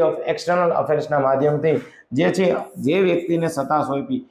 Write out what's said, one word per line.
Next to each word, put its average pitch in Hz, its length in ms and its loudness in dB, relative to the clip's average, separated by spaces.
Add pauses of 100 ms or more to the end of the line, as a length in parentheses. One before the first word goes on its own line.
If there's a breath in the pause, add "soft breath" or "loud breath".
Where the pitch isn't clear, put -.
of 156 60 0 (200)
External 175 460 0
Affairs 147 300 0
ના 147 100 0
માધ્યમથી 143 580 2 (340 loud breath)
જે 151 200 2
છે, 185 240 2 (220)
જે 127 240 0
વ્યક્તિને 170 460 0
સત્તા 147 360 -2
સોંપી 131 480 -4